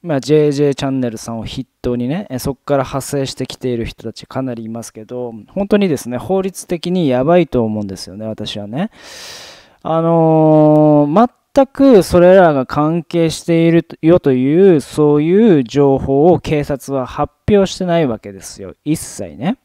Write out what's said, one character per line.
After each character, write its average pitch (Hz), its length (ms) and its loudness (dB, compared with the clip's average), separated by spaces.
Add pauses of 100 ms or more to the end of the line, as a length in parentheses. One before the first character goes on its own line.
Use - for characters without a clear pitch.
ま 165 120 -4
あ、 135 40 -2
ジ 127 140 0
ェ 151 160 4
ー - 20 -2
ジ 143 120 -2
ェ 143 80 2
ー 135 40 -2
チ 143 100 -6
ャ 135 40 -4
ン 131 100 -4
ネ 123 100 -2
ル 110 80 -12
さ - 140 -14
ん 113 80 -10
を 104 60 -10
筆 123 200 -10 (160)
頭 123 140 -4
に 120 140 -4
ね、 185 200 -6
え 131 60 -10
ー、 120 40 -6
そ 139 120 -6
っ 127 40 -8
か - 200 -4
ら 139 80 0
派 139 180 -8
生 139 240 -6
し - 100 -12
て 131 120 -10
き - 80 -12
て 131 140 -8
い 120 80 -4
る 113 80 -6
人 - 180 -16
た 113 80 -12
ち - 160 -20
か 135 140 -10
な 131 120 -8
り 113 120 -12
い 110 40 -12
ま 113 140 -12
す - 80 -18
け 110 140 -18
ど、 123 280 -10 (140)
本 196 220 -6
当 214 80 -2
に 196 100 -2
で 151 80 -2
す 117 140 -10
ね、 123 80 -8
法 190 240 -6
律 185 260 -10
的 175 240 -8
に 180 160 -2
や 127 160 0
ば 170 140 2
い 170 100 2
と 123 160 -2
思 107 180 -4
う - 40 -8
ん - 20 -10
で 95 80 -10
す - 120 -16
よ 90 100 -18
ね、 110 100 -12
私 107 300 -10
は 101 100 -12
ね。 151 240 -8 (920)
あ 165 200 -2
の 156 1040 4
ー、 208 220 2 (260)
全 269 120 4
く 254 360 4
そ - 160 2
れ 180 160 8
ら 180 160 6
が 135 140 0
関 156 380 -2
係 165 260 -2
し - 140 -10
て 165 220 2
い 170 60 4
る 165 160 2 (140)
よ 170 180 4
と 139 140 2
い 160 420 4
う、 139 60 2
そ 147 340 0
う 147 80 0
い 185 360 4
う 131 40 -2
情 135 340 2
報 139 280 0
を 175 140 4
警 147 260 -4
察 139 280 -8
は 131 120 -4
発 - 280 -8 (160)
表 202 160 4
し - 120 -10
て 185 80 -6
な 170 120 0
い 160 100 0
わ 110 120 -6
け 101 140 -16
で 98 80 -18
す - 200 -18
よ。 92 220 -16
一 151 140 -2
切 80 400 -14
ね。 170 280 -6